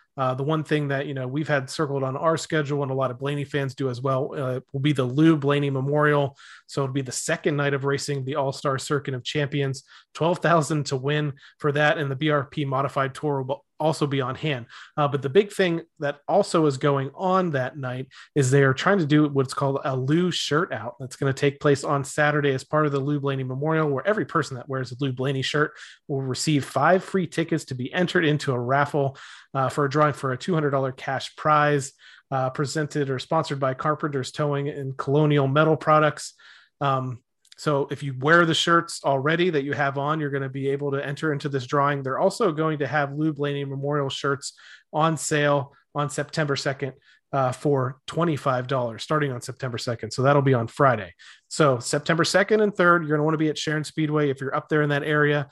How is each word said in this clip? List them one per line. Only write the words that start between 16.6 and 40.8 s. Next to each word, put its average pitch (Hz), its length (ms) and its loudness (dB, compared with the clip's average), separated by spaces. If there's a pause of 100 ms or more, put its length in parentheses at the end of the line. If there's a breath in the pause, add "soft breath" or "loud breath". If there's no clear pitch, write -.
is 139 120 2
going 135 380 0
on 185 360 2
that 131 260 -4
night 131 300 -8 (280 loud breath)
is 131 140 4
they 139 140 6
are 135 100 6
trying 196 260 2
to 160 60 0
do 151 240 4
what's 135 240 -2
called 139 300 -2
a 135 120 -2
Lou 156 360 0
Shirt 151 420 -2
Out. 120 260 -8
That's 127 160 -14
gonna 135 180 0
take 143 260 0
place 143 240 2
on 143 200 -2
Saturday 147 480 2
as 131 120 -4
part 151 220 0
of 147 60 0
the 139 80 0
Lou 143 200 -2
Blaney 135 240 -2
Memorial, 151 460 0
where 135 180 -2
every 202 180 2
person 139 320 -2
that 120 120 -12
wears 131 220 -6
a 127 80 -12
Lou 139 120 -2
Blaney 135 300 -2
shirt 147 320 0 (340 loud breath)
will 135 140 -4
receive 135 440 0
five 175 380 4
free 185 240 -2
tickets 165 380 -2
to 131 100 -8
be 123 180 -6
entered 180 320 2
into 147 280 0
a 123 60 -2
raffle, 139 580 0 (360 loud breath)
uh, 131 160 0
for 143 160 0
a 135 40 0
drawing 147 240 4
for 135 180 -4
a 123 60 -4
two 185 160 -4
hundred 147 180 2
dollar 135 200 0
cash - 440 -8
prize, 147 580 2 (380 loud breath)
uh, 131 180 0
presented 147 600 -2
or 127 100 -4
sponsored 151 400 -2
by 131 140 0
Carpenter's 147 580 -4
Towing 143 380 -2
and 135 280 -8
Colonial 147 500 2
Metal 151 300 4
Products. 151 560 2 (480 loud breath)
Um, 131 380 -2 (380)
so 143 320 0
if 143 140 -8
you 139 160 -8
wear 165 260 6
the 160 80 2
shirts 170 500 2
already 156 460 2
that 147 140 0
you 139 100 -4
have 139 240 0
on, 147 220 -2
you're 143 100 -4
gonna 135 200 -4
be 139 200 -4
able 139 220 -2